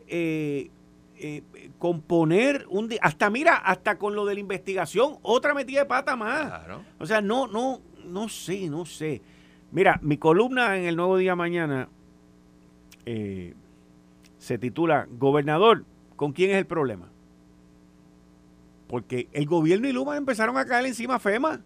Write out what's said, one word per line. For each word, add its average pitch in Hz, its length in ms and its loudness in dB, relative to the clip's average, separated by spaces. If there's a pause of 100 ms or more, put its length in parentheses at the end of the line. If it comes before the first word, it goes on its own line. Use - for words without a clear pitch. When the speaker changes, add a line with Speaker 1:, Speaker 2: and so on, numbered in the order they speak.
Speaker 1:
eh, 156 640 -4 (460)
eh, 147 260 -12 (360)
componer 175 920 2
un 220 220 -4
di-, 226 100 -4
hasta, 180 300 2
mira, 294 260 4
hasta 190 400 0
con 208 180 -4
lo 208 120 -2
de 202 80 -2
la 202 60 -6
investigación, 190 840 -2
otra 285 320 2
metida 277 260 -2
de 277 60 2
pata 269 300 -2
más. 233 320 -4
Speaker 2:
Claro. 90 340 -14 (160)
Speaker 1:
O 156 80 -8
sea, 214 160 2
no, 233 240 0
no, 233 340 -4 (240)
no 190 240 -8
sé, 190 400 -8
no 160 160 -6
sé. 156 380 -8 (480)
Mira, 180 320 4
mi 147 160 0
columna 220 580 4
en 180 80 -2
El 170 120 0
Nuevo 185 200 2
Día 185 180 2
mañana, 170 540 -2 (1160)
eh, 101 480 -6 (840)
se 123 200 -4
titula 135 520 0
Gobernador, 147 760 4 (300)
¿con 147 180 -4
quién 185 180 2
es 196 80 2
el 185 80 -2
problema? 123 420 -4 (1800)
Porque 123 460 -6
el 147 140 -2
gobierno 175 420 2
y 269 40 -2
Luma 269 240 -4
empezaron 254 420 0
a 269 80 0
caer 247 200 0
encima 240 300 -4
a - 20 -2
fema. 262 480 0